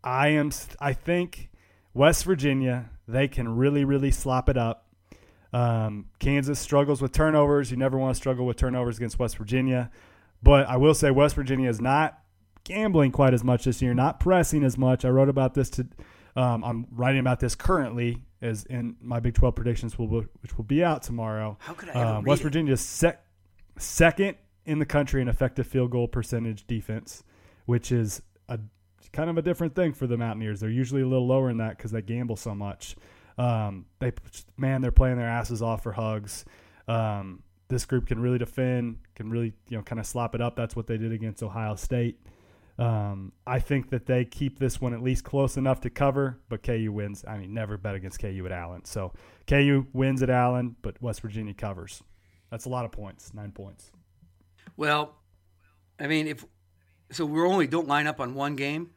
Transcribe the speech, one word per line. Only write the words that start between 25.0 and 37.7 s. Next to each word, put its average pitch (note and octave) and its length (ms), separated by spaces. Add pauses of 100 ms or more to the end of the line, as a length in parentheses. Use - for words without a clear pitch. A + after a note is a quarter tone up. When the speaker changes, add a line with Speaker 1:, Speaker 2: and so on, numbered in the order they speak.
Speaker 1:
in A#2+ 60
effective B2+ 400
field B2+ 240
goal A#2+ 160
percentage A2+ 580
defense, - 580 (420)
which A#2+ 260
is A2+ 300 (260)
a A#2 120 (520)
kind D#3+ 180
of E3 80
a D#3+ 40
different E3+ 340
thing F3 160
for C3 160
the A#2+ 100
Mountaineers. G#2+ 420
They're A2 100
usually B2+ 320
a C3 60
little B2+ 200
lower C3 220
in A2+ 80
that A2 200
'cause G#2+ 140
they A2+ 100
gamble A#2 360
so G#2+ 180
much. G2+ 400 (440)
Um, A2 460 (140)
they, B2+ 120 (460)
man, C3+ 240
they're B2 100
playing B2+ 260
their A#2 100
asses A#2 360
off A2+ 180
for A2 120
hugs. G#2+ 520 (420)
Um, G#2 540 (280)
this B2+ 160